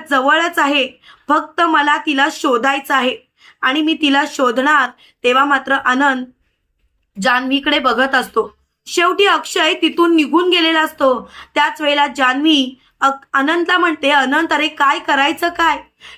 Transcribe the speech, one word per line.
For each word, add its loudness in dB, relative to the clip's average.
जवळच 0
आहे, 0
फक्त -2
मला 2
तिला 0
शोधायचं -2
आहे 0
आणि 0
मी 0
तिला 0
शोधणार. 0
तेव्हा 2
मात्र -2
आनंद 0
जान्हवीकडे 0
बघत 0
असतो. -4
शेवटी 0
अक्षय 0
तिथून 0
निघून 2
गेलेला 2
असतो. -2
त्याच -2
वेळेला 0
जान्हवी 0
अक-, -2
अनंतला 0
म्हणते, 0
"अनंत, 0
अरे 0
काय 0
करायचं 0
काय? -2